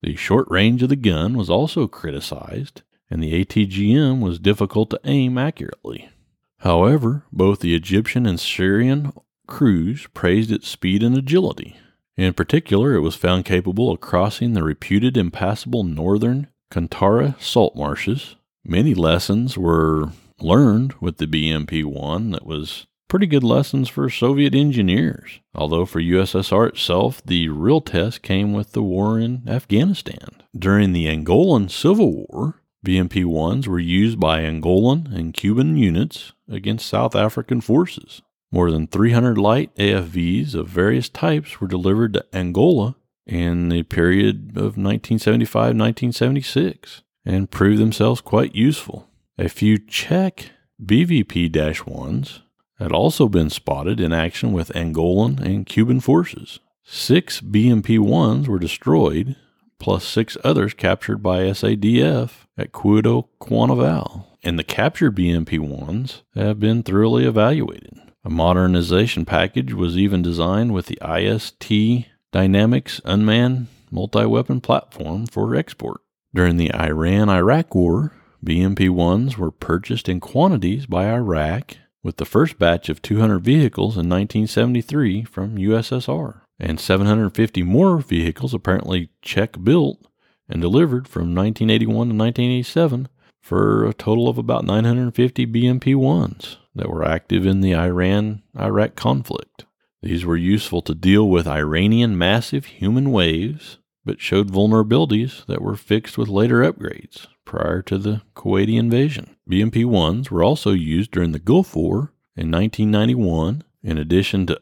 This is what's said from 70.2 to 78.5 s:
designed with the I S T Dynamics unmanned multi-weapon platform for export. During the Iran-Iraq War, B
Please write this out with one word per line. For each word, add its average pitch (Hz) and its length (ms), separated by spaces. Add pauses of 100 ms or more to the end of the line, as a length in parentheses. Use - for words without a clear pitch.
designed 87 540
with 90 120
the - 140
I 82 240
S 107 360
T 113 480 (240)
Dynamics 101 720
unmanned 117 640 (220)
multi-weapon 110 720
platform 87 640
for 110 280
export. - 460 (340)
During 87 220
the 85 180
Iran-Iraq 95 1000
War, 92 380 (300)
B 85 180